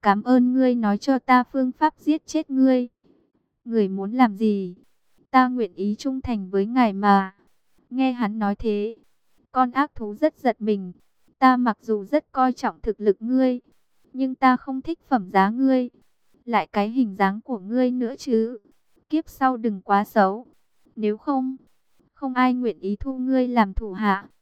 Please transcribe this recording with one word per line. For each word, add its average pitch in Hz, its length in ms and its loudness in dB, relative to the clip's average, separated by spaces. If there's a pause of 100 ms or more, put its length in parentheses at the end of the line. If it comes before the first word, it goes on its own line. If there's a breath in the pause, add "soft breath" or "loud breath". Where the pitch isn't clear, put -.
Cảm 208 220 2
ơn 247 300 4
ngươi 254 220 4
nói 208 220 0
cho 262 220 0
ta 254 240 4
phương 254 280 -2
pháp 311 260 0
giết 302 300 -2
chết 311 220 -4
ngươi. 262 380 2 (760)
Người 226 220 2
muốn 196 240 -4
làm 240 240 2
gì? 196 400 -2 (560)
Ta 262 160 4
nguyện 240 260 -4
ý 202 220 -4
trung 262 260 -6
thành 202 280 -6
với 196 160 0
ngài 233 280 0
mà. 196 420 2 (540)
Nghe 262 220 -2
hắn 226 280 -4
nói 202 160 -2
thế, 214 400 -4 (560)
con 254 200 0
ác 277 240 -2
thú 208 200 -8
rất 302 220 0
giật 240 240 -2
mình. 202 300 -2 (480)
Ta 262 180 6
mặc 247 240 0
dù 214 220 -2
rất 285 280 -2
coi 254 220 2
trọng 196 280 -6
thực 220 180 -6
lực 208 200 2
ngươi, 254 400 0 (540)
nhưng 262 220 -4
ta 254 220 4
không 262 240 -8
thích - 260 -8
phẩm 202 220 -2
giá 190 200 2
ngươi. 254 400 0 (560)
Lại 214 220 -2
cái 208 220 -2
hình 226 260 -2
dáng 196 260 0
của 247 180 -8
ngươi 240 320 -2
nữa 254 260 -4
chứ. 226 400 -2 (520)
Kiếp 311 200 -4
sau 262 280 0
đừng 220 240 -4
quá 202 220 0
xấu. 208 420 0 (500)
Nếu 214 220 -2
không, 262 380 -4 (580)
không 262 200 -8
ai 254 200 2
nguyện 233 260 -4
ý 196 160 -4
thu 262 220 -8
ngươi 254 300 0
làm 226 260 -2
thủ 208 200 -6
hạ. 202 360 -4 (120)